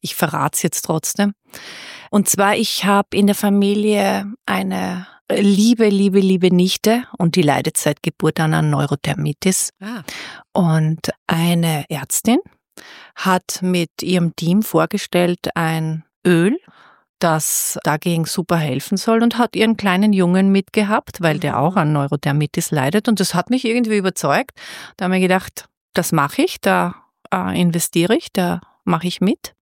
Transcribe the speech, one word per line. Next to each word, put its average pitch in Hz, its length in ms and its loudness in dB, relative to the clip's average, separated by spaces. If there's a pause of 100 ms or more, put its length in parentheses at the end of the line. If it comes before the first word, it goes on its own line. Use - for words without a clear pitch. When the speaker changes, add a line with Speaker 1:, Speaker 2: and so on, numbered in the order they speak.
Speaker 1:
ich - 140 -10
verrat's 151 480 -2
jetzt - 200 -2
trotzdem. 202 500 -2 (760)
Und 202 180 2
zwar, 202 280 2
ich - 280 -2
hab 202 300 0
in 202 120 4
der 202 80 4
Familie 202 920 0 (200)
eine 190 600 -4 (240)
liebe, 208 580 4
liebe, 196 320 4
liebe 185 340 4
Nichte 214 500 2 (120)
und 170 200 0
die 180 60 4
leidet 143 360 0
seit - 240 -2
Geburt - 360 -2
an 156 160 0
an 156 160 2
Neurodermitis. 147 1000 -2 (100)
Speaker 2:
Ah. 208 220 -12 (500)
Speaker 1:
Und 160 480 2 (260)
eine 165 600 0
Ärztin 220 500 -2 (760)
hat - 480 -2
mit 180 400 -2
ihrem 175 340 0
Team 180 260 2
vorgestellt 175 920 -2
ein 160 500 -4 (220)
Öl, 180 320 4 (600)
das - 640 -2
dagegen 165 420 -2
super 170 300 -2
helfen 151 420 -2
soll 226 240 0
und 233 160 0
hat 240 180 0
ihren 220 200 2
kleinen 202 360 2
Jungen 190 400 4
mitgehabt, 202 720 -2
weil 160 160 2
der 156 140 -2
Speaker 3:
Mhm. - 60 -2
Speaker 1:
auch 165 180 2
an 151 160 2
Neurodermitis 147 800 -2
leidet. 151 360 0
Und 214 120 2
das - 140 -2
hat 175 140 -2
mich 254 160 -2
irgendwie 226 320 0
überzeugt. 185 540 0 (460)
Da 185 100 -4
hab 185 60 0
ich 190 40 2
mir 185 120 2
gedacht, - 380 -2 (280)
das - 180 -2
mach 151 260 0
ich, 302 220 0
da, 180 340 0 (380)
äh, 185 260 -2
investiere 175 580 2
ich, - 160 -4
da 175 280 -2 (240)
mach 165 200 -2
ich 180 180 -4
mit. 208 400 -2